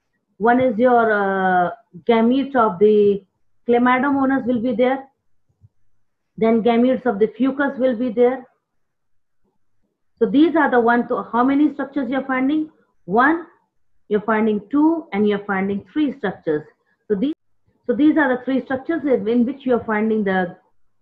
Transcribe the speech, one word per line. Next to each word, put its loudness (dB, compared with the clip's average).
One 2
is 0
your, 4
uh, 0
gamete 2
of 0
the 4
Chlamydomonas 0
will -2
be -2
there. -2
Then 2
gametes 0
of -2
the 2
Fucus -2
will 0
be -4
there. 0
So 0
these 2
are 2
the 2
ones. 2
So -4
how 0
many 2
structures -6
you're -4
finding? -2
One, 0
you're -2
finding 0
two, 0
and 0
you're -2
finding -4
three -2
structures. -4
So -2
these, -2
so -2
these 2
are 2
the -8
three -2
structures -6
in 0
which -8
you're -2
finding -2
the -2